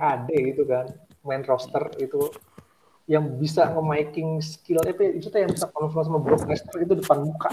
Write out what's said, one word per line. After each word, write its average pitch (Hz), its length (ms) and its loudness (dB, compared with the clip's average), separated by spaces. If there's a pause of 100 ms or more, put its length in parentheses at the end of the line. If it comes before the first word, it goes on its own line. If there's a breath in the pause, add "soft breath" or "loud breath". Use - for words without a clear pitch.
ada 139 320 -2
gitu 135 320 2
kan, 127 240 0 (320)
main 135 240 -6
roster 135 400 0 (160)
itu 143 320 -2 (760 soft breath)
yang 151 160 4 (160)
bisa 156 320 4
nge-miking 160 640 -2
skill, 160 480 -2
apa 185 160 -2
ya, 196 160 4
itu 151 160 -8
tuh 208 80 4
yang 180 80 2
bisa - 240 -2
konfront 156 320 -2
sama 156 160 2
Brock - 240 4
Lesnar 151 320 -4
itu 175 160 2
depan 147 320 2
muka 156 280 -4